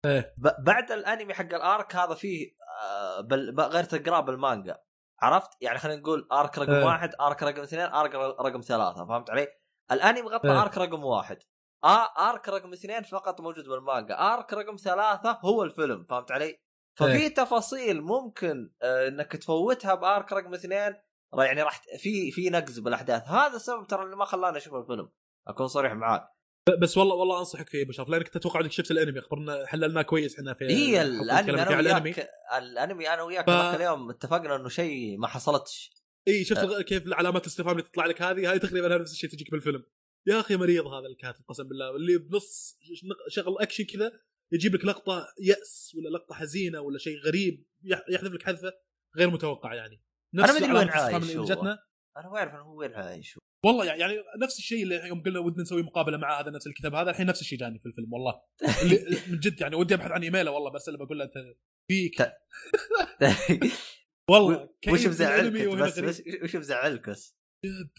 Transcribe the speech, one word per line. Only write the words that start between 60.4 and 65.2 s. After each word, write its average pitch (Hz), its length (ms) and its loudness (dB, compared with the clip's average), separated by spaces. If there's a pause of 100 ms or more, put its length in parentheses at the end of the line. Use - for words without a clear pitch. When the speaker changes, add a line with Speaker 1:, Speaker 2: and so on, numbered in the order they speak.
Speaker 1:
والله، 143 200 -4
برسله 143 260 -10
بقول 143 220 -8
له 139 60 -4
أنت 135 80 -16 (540)
فيك. 180 300 0
Speaker 2:
ت-، - 160 2 (840)
<laughs> - 1120 2
Speaker 1:
والله 180 320 8
Speaker 2:
و-، 139 40 -16 (140)
Speaker 1:
كيف 208 120 2
Speaker 2:
وش 175 280 4